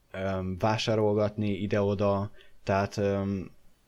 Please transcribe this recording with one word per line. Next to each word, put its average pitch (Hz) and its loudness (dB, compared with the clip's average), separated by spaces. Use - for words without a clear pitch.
ö, 95 -4
vásárolgatni 107 2
ide-oda, 101 0
tehát, 98 0
ö, 98 0